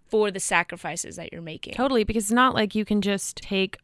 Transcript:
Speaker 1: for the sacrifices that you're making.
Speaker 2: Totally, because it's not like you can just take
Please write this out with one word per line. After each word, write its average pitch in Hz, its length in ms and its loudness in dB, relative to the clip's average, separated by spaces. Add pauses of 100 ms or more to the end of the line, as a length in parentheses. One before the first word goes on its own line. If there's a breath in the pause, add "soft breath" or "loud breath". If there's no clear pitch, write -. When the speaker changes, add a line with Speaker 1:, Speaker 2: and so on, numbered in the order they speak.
Speaker 1:
for 214 220 4
the 190 80 -8
sacrifices 175 760 -2
that 170 160 -12
you're 170 100 -12
making. 165 320 -12
Speaker 2:
Totally, 254 300 2
because 214 220 0
it's 208 60 0
not 254 220 6
like 214 220 0
you 214 100 0
can 208 160 2
just 196 360 -2
take 190 460 -2